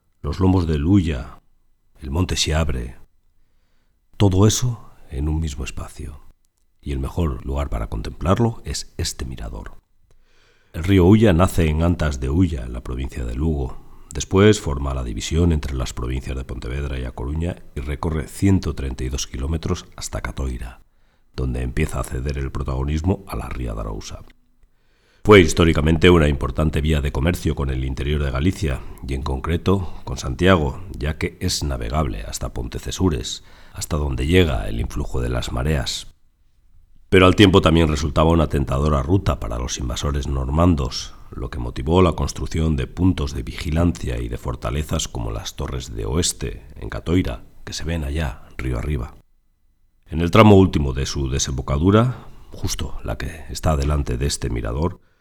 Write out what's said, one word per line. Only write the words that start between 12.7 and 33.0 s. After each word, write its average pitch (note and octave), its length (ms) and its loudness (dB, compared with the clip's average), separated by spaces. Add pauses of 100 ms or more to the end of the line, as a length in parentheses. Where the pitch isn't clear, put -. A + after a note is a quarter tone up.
la A#1+ 80 -10
provincia B1+ 420 -8
de A#1 100 -6
Lugo. C#2+ 760 -4
Después G2 480 4
forma C2+ 320 -4
la C2 100 -4
división D2+ 500 0
entre D2+ 200 -2
las B1+ 220 -4
provincias B1+ 420 -6
de B1+ 80 -8
Pontevedra C2 540 -6
y B1 60 -6
A B1 80 -8
Coruña D2+ 440 -6 (180)
y - 60 -8
recorre D2 480 -4
ciento F#2+ 460 2
treinta C2+ 280 -6
y C2 60 -4
dos C2 180 -6
kilómetros D#2+ 600 -4 (100)
hasta - 240 -8
Catoira, B1+ 640 -8 (520)
donde B1 280 -4
empieza B1+ 380 -2
a A#1+ 40 -4
ceder C2+ 320 -6
el C2+ 160 -6
protagonismo C#2+ 760 -2
a - 80 -8
la A#1 120 -8
Ría A#1+ 240 -6
de G#1+ 80 -8
Arousa. G#1 420 -10 (1040)
Fue G#2 160 12
históricamente E2 720 6
una D#2+ 180 6
importante D2 540 0
vía D2+ 180 2
de C#2 120 -2
comercio D#2 420 0
con C#2 160 -2
el C2 160 -4
interior C#2 360 -2
de C#2 80 -2
Galicia C#2 520 -2 (260)
y, C2+ 60 -4
en C#2 80 -4
concreto, D#2+ 840 -2
con C2 140 -8
Santiago, D#2 720 2
ya D2+ 260 -6
que - 240 -6
es F2+ 240 -4
navegable B1 600 -4
hasta - 280 -8
Pontecesures, B1+ 920 -4 (300)